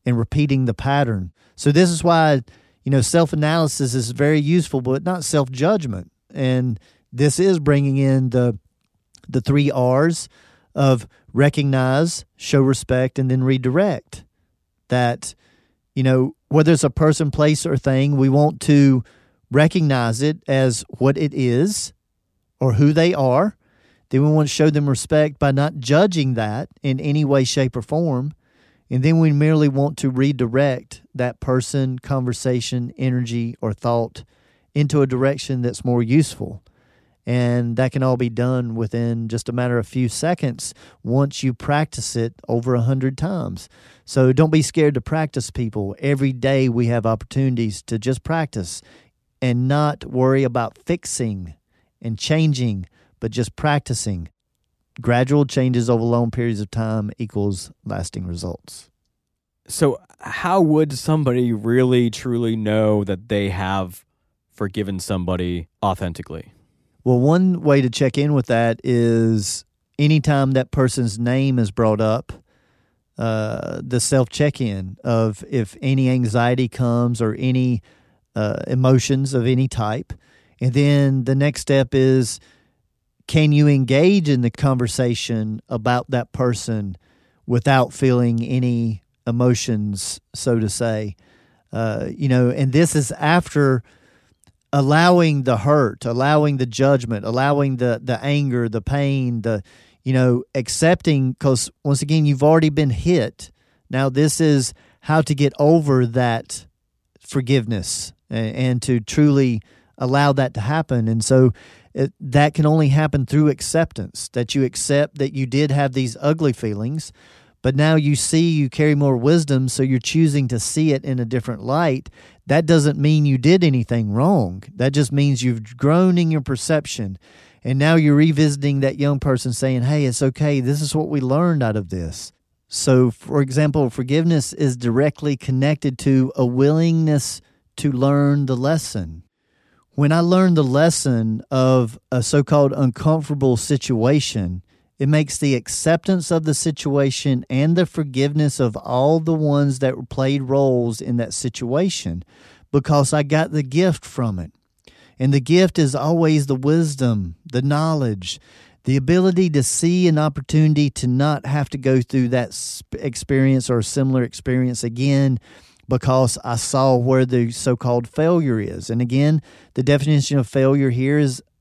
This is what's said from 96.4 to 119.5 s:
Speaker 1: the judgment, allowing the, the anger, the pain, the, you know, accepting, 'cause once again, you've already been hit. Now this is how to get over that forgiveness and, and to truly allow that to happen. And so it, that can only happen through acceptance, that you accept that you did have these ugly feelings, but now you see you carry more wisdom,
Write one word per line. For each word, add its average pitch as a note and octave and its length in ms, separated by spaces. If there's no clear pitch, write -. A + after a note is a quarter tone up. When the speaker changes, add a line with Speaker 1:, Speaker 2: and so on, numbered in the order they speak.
Speaker 1:
the B2+ 80
judgment, A#2+ 600
allowing C3+ 520
the, A#2+ 260
the B2 200
anger, C3+ 440
the A2 140
pain, C#3 600
the, G#2+ 220
you C3 100
know, B2+ 300
accepting, C#3 840
'cause C3 320
once C#3 180
again, D#3 240
you've C#3 180
already D#3 260
been C#3+ 200
hit. C#3+ 640
Now C3+ 200
this C#3+ 320
is C#3+ 320
how D#3 220
to D3+ 120
get C#3 240
over C#3+ 480
that A#2 640
forgiveness A#2 920
and, A2+ 260
and B2+ 280
to B2 160
truly C3+ 640
allow C#3 360
that C3 220
to A#2 60
happen. B2+ 460
And A2+ 160
so C3 300
it, C#3 260
that C#3+ 340
can D#3 120
only D3+ 240
happen D3 360
through D3+ 220
acceptance, - 840
that A#2+ 200
you C3+ 120
accept C#3+ 540
that C3+ 140
you C3+ 120
did C#3 260
have C#3 220
these B2+ 260
ugly D3+ 320
feelings, A#2 640
but C3 140
now D#3 200
you D3 200
see E3 360
you D3 180
carry D3+ 240
more C#3+ 240
wisdom, C#3 520